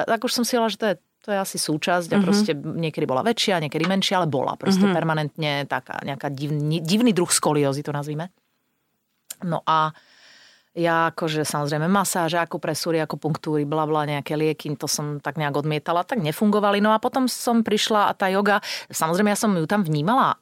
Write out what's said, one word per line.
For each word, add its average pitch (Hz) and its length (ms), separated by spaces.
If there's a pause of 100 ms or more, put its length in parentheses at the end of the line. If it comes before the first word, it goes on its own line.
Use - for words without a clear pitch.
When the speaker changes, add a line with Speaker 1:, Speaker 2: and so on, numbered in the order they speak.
Speaker 1:
tak 226 180
už 247 100
som 247 100
si 226 120
hovorila, 226 160
že 202 80
to 226 100
je, 185 80 (260)
to - 80
je 202 100
asi 190 180
súčasť 170 520
a 196 80
Speaker 2:
Mhm. 202 60
Speaker 1:
proste 202 320
niekedy 156 500
bola 131 160
väčšia, 214 380
niekedy 156 240
menšia, 190 340
ale 175 100
bola 139 280
proste 190 280
Speaker 2:
Mhm. 196 100
Speaker 1:
permanentne 156 580 (140)
taká - 360
nejaká 139 280
divný, 147 500
divný 214 320
druh 175 180
skoliózy, 147 520
to 147 100
nazvime. 147 380 (1120)
No 170 220
a 156 280 (840)
ja 165 340
akože 156 360
samozrejme 147 440
masáže, 180 480
akupresúry, 165 640
akupunktúry, 151 640
bla, 156 220
bla, 151 180
nejaké 147 300
lieky, 151 400
to 143 120
som 147 320
tak 143 180
nejak 147 200
odmietala, 151 480
tak 247 160
nefungovali. 202 600
No 214 120
a 220 60
potom 254 280
som 233 360
prišla 214 460
a - 60
tá 196 140
joga, 202 320 (280)
samozrejme 180 420
ja 202 100
som 214 120
ju 170 120
tam 208 180
vnímala 160 600